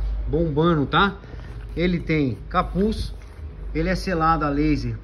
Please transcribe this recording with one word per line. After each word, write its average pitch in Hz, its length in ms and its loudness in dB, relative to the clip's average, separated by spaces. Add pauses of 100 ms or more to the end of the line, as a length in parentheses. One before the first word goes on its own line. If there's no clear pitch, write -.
(260)
bombando, 156 580 4
tá? 185 320 4 (600)
Ele 175 240 2
tem 143 360 0 (140)
capuz, 185 640 0 (580)
ele 160 160 0
é 185 60 2
selado 165 500 2
a 151 40 0
laser 143 560 0